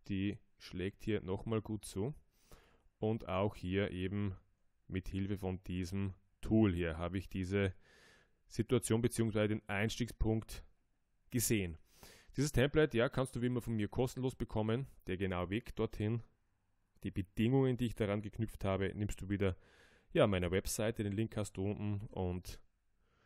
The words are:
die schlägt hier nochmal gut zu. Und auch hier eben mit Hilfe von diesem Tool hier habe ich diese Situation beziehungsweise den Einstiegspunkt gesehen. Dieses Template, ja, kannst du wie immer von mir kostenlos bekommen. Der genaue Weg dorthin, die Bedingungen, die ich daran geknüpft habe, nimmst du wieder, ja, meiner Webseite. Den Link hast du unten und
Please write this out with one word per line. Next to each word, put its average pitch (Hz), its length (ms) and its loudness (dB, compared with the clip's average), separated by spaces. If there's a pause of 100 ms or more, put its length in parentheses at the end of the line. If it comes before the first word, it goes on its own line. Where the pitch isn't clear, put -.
die 98 300 0 (180)
schlägt - 480 -6
hier 107 160 0
nochmal 107 400 -2
gut 107 240 -6
zu. 110 300 -4 (840)
Und 110 300 0
auch 95 260 0
hier 92 360 0
eben 95 440 -2 (520)
mit 92 220 -4
Hilfe 98 280 -2
von 92 280 -2
diesem 92 500 -2 (260)
Tool 110 320 6
hier 82 240 0
habe 87 220 -2
ich 92 100 -6
diese 95 460 2 (720)
Situation 117 560 2
beziehungsweise 110 460 2
den 107 200 -2
Einstiegspunkt 110 960 0 (640)
gesehen. 101 480 0 (580)
Dieses 143 180 0
Template, 143 440 4
ja, 120 140 4
kannst 131 260 -2
du 117 60 -2
wie 123 40 2
immer 123 140 2
von 117 160 -2
mir 104 120 0
kostenlos 127 460 0
bekommen. 113 520 -2 (200)
Der 92 120 -2
genaue 90 320 0
Weg - 260 -4
dorthin, 110 460 -2 (800)
die 98 80 -4
Bedingungen, 123 680 2
die 120 100 0
ich 107 80 -2
daran 104 280 0
geknüpft - 420 -4
habe, 95 300 0
nimmst 104 260 -4
du 92 80 -8
wieder, 98 260 2 (580)
ja, 151 140 6
meiner 90 240 2
Webseite. 107 520 0
Den 101 100 0
Link 110 240 -2
hast 104 220 -4
du 95 120 0
unten 104 360 -4
und 90 520 -4 (680)